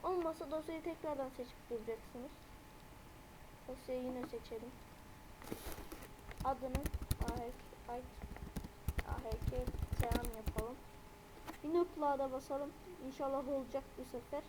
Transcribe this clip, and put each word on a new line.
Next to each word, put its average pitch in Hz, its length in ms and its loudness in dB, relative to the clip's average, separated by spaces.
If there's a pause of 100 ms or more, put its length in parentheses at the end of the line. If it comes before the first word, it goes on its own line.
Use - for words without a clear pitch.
Olmasa 320 480 4
dosyayı 311 320 0
tekrardan 294 460 2
seçip - 400 -8
duracaksınız. 233 600 -2 (1400)
Dosyayı 254 360 0
yine 254 180 0
seçelim. 269 500 -4 (1700)
Adını 262 380 4 (400)
A 240 160 2
H 240 120 -2 (360)
K, 240 60 0 (1120)
A - 60 0
H - 160 -2
K 240 260 2 (460)
Team - 240 6 (120)
yapalım. 220 380 0 (880)
Yine 339 200 8
plağa 294 360 6
da 269 120 4
basalım. 277 380 2 (380)
İnşallah 269 400 2
olacak 269 360 2 (140)
bu 254 80 -4
sefer. 285 440 -2